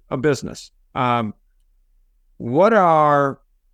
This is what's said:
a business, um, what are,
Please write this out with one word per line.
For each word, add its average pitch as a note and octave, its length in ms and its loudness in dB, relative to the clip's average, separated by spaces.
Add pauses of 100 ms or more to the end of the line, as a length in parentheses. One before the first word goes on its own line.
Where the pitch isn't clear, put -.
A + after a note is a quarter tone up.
a D3+ 80 -6
business, - 540 -4 (220)
um, A#2+ 400 -4 (1040)
what D3+ 360 0
are, D3+ 640 2 (340)